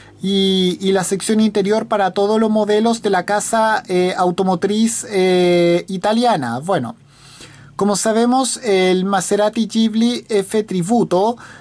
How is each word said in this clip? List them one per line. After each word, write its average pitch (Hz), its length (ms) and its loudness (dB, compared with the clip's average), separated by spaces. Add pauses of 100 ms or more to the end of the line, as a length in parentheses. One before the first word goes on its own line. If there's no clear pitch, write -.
(220)
y, 190 600 0
y 196 100 0
la 190 120 2
sección 202 360 -2
interior 214 480 0
para 196 240 0
todos 208 280 0
los 220 100 2
modelos 214 520 2
de 208 100 -2
la 180 140 0
casa, 214 640 0
eh, 180 300 0
automotriz, 190 920 0
eh, 175 800 2
italiana. 190 720 -2
Bueno, 131 360 -4 (800)
como 202 200 0
sabemos, 240 680 0
el 185 420 2
Maserati 208 640 0
Ghibli 226 640 0
F 214 340 -2
Tributo 196 720 0 (240)